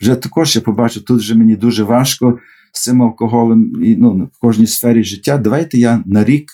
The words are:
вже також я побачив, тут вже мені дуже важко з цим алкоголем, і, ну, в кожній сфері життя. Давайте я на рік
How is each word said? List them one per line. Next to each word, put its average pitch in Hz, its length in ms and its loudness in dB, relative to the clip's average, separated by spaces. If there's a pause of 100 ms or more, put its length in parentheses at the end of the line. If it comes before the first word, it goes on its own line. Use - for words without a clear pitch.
вже 113 140 0
також 147 420 -2
я 113 60 0
побачив, 113 400 -2
тут 123 180 0
вже 107 140 -4
мені 113 220 4
дуже 110 280 0
важко 120 540 0 (340)
з - 100 -12
цим 123 200 0
алкоголем, 113 840 0
і, 110 120 2
ну, 95 360 0
в - 80 -20
кожній 113 260 2
сфері 117 380 0
життя. 101 340 -4
Давайте 131 400 -2
я 117 280 2
на 107 180 0
рік 147 280 0